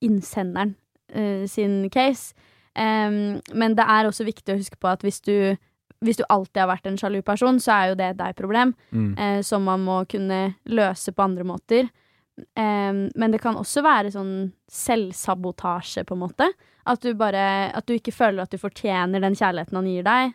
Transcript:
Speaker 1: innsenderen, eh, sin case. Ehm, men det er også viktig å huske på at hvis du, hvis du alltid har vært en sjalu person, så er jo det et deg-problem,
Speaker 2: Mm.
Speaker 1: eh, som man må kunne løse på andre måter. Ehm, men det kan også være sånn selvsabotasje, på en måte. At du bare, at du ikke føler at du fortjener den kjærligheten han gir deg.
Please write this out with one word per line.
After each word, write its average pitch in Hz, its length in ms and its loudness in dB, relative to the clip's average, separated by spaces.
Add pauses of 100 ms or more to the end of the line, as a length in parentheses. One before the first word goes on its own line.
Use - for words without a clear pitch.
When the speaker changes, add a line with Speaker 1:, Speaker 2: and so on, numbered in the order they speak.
Speaker 1:
innsenderen, 196 720 0 (340)
eh, 202 400 -2
sin 196 400 0
case. 262 400 0 (460)
Ehm, 208 640 0 (120)
men 220 220 2
det 220 100 6
er 220 220 6
også 214 180 -2
viktig 208 300 -4
å 202 80 0
huske - 160 -12
på 185 100 0
at 185 140 0
hvis 202 180 -2
du, 196 360 2 (460)
hvis 226 160 2
du 226 120 0
alltid 190 320 0
har 185 80 2
vært 185 160 -4
en 196 120 -4
sjalu 196 240 -2
person, 247 360 2
så 233 160 2
er 190 160 4
jo 190 40 0
det 185 160 0
et 185 60 -6
deg-problem, 202 560 0 (200)
Speaker 2:
Mm. 107 260 0
Speaker 1:
eh, 202 240 0
som 202 220 0
man 190 200 0
må 185 240 0
kunne 190 460 -2 (120)
løse 202 480 0
på 202 80 0
andre 185 220 0
måter. 226 460 0 (680)
Ehm, 202 580 0
men 226 160 2
det 214 100 2
kan 226 140 -2
også 254 280 -2
være 240 280 4
sånn 190 420 -6 (180)
selvsabotasje, 185 1400 -4
på - 80 -6
en 185 60 -4
måte. 185 280 0 (380)
At 240 140 0
du 240 140 -2
bare, 196 600 2
at - 120 -6
du 240 80 0
ikke 226 200 -4
føler 196 280 2
at 185 80 -8
du 190 80 -8
fortjener 190 640 -2
den 196 120 2
kjærligheten 185 440 0
han 185 80 0
gir 180 160 -2
deg. 247 320 2